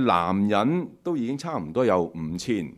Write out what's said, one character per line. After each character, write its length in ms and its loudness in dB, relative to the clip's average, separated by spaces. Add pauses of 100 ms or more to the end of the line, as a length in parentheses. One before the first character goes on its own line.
男 420 2
人 420 2 (140)
都 140 -2
已 80 -2
經 120 -4
差 200 -6
唔 160 -8
多 100 2
有 200 4
五 340 -6
千 400 -4